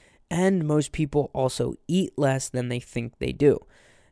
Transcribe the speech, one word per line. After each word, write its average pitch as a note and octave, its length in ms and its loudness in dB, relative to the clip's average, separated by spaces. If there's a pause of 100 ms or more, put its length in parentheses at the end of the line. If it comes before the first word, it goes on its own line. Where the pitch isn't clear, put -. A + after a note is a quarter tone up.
(300)
and F#3 340 2
most D3+ 280 0
people D3 420 -2
also B2+ 400 -2 (140)
eat F3+ 280 -2
less C3+ 320 0
than B2 200 -4
they B2 120 -4
think - 380 -8
they C3 140 -4
do. C#3 260 4 (540)